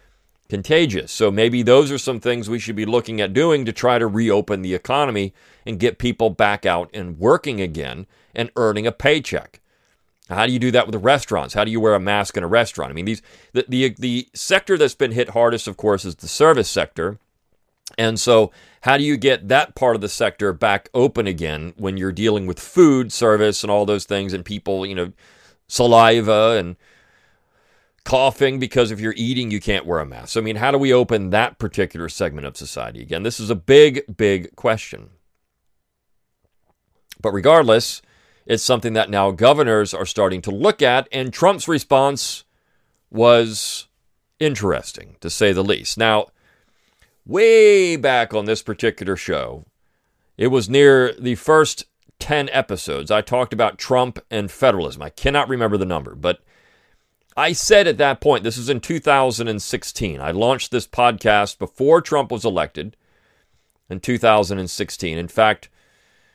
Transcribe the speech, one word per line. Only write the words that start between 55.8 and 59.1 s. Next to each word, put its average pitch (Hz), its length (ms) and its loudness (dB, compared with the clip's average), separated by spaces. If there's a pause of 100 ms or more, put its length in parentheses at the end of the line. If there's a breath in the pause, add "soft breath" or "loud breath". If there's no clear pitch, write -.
number, 76 280 -6
but 87 280 -4 (960)
I 156 140 0
said 202 360 4
at 147 100 0
that 139 240 2
point, 135 220 2
this 139 140 -4
was 123 120 -8
in 131 100 -2
two 165 200 -8
thousand 131 480 0